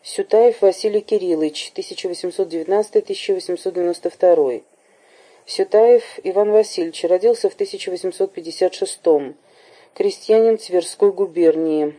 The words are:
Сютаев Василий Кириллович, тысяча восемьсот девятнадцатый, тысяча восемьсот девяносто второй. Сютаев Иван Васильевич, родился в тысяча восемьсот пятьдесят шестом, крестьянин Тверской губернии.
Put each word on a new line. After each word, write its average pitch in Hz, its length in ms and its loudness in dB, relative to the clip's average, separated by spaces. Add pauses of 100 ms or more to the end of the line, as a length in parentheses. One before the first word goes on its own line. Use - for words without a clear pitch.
Сютаев 220 540 2
Василий 208 400 0
Кириллович, 170 720 -4
тысяча - 340 -10
восемьсот 175 400 -6
девятнадцатый, 185 540 -2
тысяча 196 320 -6
восемьсот 180 400 -6
девяносто 175 380 -4
второй. 151 520 2 (840)
Сютаев 220 560 4 (180)
Иван 202 300 0
Васильевич, 190 540 0
родился 190 440 2
в - 60 -8
тысяча 196 340 -8
восемьсот 190 420 -6
пятьдесят 175 440 -4
шестом, 151 600 -2 (600)
крестьянин 220 640 2
Тверской 180 520 0
губернии. 160 880 0